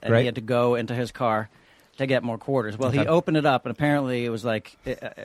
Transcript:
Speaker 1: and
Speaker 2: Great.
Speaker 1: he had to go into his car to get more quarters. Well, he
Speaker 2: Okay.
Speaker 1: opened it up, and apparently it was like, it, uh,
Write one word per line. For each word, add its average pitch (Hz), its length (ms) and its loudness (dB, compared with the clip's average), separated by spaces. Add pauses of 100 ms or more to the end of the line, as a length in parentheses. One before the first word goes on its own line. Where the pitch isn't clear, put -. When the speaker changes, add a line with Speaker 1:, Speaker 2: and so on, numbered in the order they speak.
Speaker 1:
and 113 80 0
Speaker 2:
Great. 113 80 6
Speaker 1:
he 123 80 4
had 110 80 -4
to 113 60 -8
go 120 340 2
into 117 180 -4
his 120 180 -4
car 110 380 0 (480)
to 135 80 -2
get 131 180 2
more 117 140 -4
quarters. 110 400 -2
Well, 127 140 0
he 139 80 2
Speaker 2:
Okay. - 100 0
Speaker 1:
opened 165 280 4
it 147 100 2
up, 131 180 2
and 123 60 -6
apparently 135 540 0
it 120 40 -2
was 113 160 -4
like, 110 400 -4
it, 131 160 -8
uh, 117 80 -10 (160)